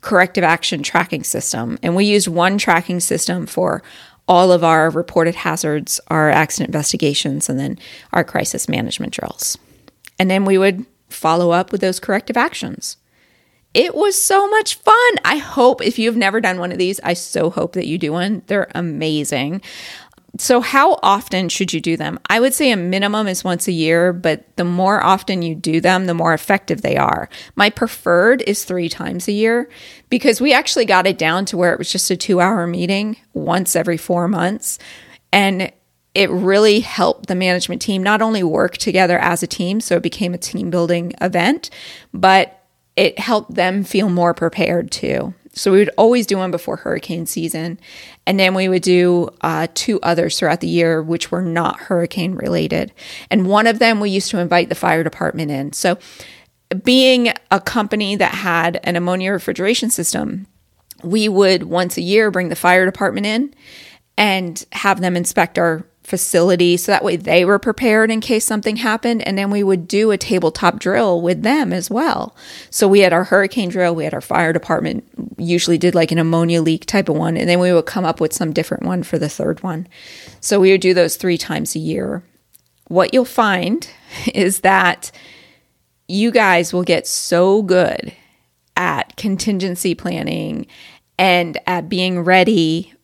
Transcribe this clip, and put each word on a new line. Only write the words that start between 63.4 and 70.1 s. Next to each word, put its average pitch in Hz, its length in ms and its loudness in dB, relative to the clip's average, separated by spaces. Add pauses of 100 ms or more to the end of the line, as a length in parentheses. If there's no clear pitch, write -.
and 190 540 0
have 196 300 0
them 180 160 0
inspect 175 400 0
our 170 280 0 (180)
facility. 175 720 2
So 180 140 -2
that 196 120 2
way 175 120 0
they 175 300 2
were 202 140 4
prepared 220 520 2
in 220 100 -2
case 220 220 -2
something 214 340 -2
happened. 226 480 -2
And 196 120 -2
then 196 120 -2
we 202 140 0
would 185 240 0
do 214 240 2